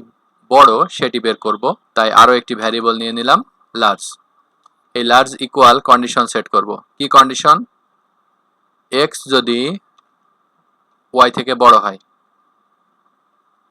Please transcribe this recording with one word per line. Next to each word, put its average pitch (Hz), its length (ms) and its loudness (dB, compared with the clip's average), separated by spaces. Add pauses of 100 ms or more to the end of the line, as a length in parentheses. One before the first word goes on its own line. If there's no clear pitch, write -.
(500)
বড় 131 220 6 (240)
সেটি 123 280 -4
বের 113 220 -4
করব, 104 180 -6 (320)
তাই 110 120 0 (120)
আরও 120 200 6
একটি 123 200 -10
ভ্যারিয়েবল 113 420 -4
নিয়ে 113 160 -8
নিলাম 135 220 -2 (340)
লার্জ। 107 280 -2 (960)
এই 120 120 -6
লার্জ 131 200 2 (160)
ইকুয়াল 123 300 4 (120)
কন্ডিশন 123 440 0
সেট 107 220 -6
করব। 104 160 -2 (280)
কি 139 80 -8 (100)
কন্ডিশন? 135 420 2 (1300)
এক্স 147 280 -2 (140)
যদি 120 260 0 (1500)
ওয়াই 127 240 4
থেকে 127 140 -6 (100)
বড় 117 220 8
হয় 98 140 -6 (1700)